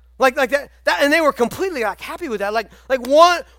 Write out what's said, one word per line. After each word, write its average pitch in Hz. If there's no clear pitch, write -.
Like, 262
like 269
that, 277
that, 339
and 285
they 330
were 285
completely, 302
like, 196
happy 320
with 208
that. 202
Like, 220
like, 254
one, 320